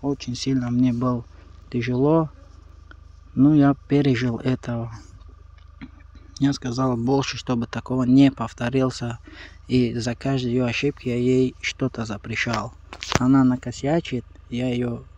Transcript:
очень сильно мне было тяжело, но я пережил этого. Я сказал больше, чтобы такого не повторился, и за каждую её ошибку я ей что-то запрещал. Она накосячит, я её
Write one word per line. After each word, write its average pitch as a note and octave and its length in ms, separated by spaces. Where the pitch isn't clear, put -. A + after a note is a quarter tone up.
очень C3+ 340
сильно B2+ 360
мне B2 220
было A#2+ 320
тяжело, C3 580
но C#3 180
я C#3+ 220
пережил B2+ 520
этого. A#2 520
Я C#3 140
сказал B2+ 440
больше, C3 400
чтобы A#2 300
такого B2+ 360
не C3 280
повторился, B2 880
и B2 260
за A#2+ 220
каждую B2+ 380
её B2+ 120
ошибку C#3 380
я A#2+ 140
ей B2+ 440
что-то - 440
запрещал. A2 680
Она C3 240
накосячит, B2+ 840
я B2 200
её A#2+ 340